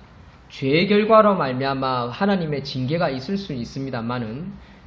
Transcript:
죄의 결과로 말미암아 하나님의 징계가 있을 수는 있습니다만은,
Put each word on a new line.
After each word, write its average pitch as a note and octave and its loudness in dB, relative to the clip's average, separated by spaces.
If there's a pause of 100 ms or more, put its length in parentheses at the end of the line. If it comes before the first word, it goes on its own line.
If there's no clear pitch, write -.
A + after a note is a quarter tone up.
(500)
죄의 D3+ 0
결과로 G#3 6
말미암아 C3 -2
하나님의 D#3+ 0
징계가 D3+ -2
있을 C3+ -4
수는 D3 -8
있습니다만은, B2 -6 (360)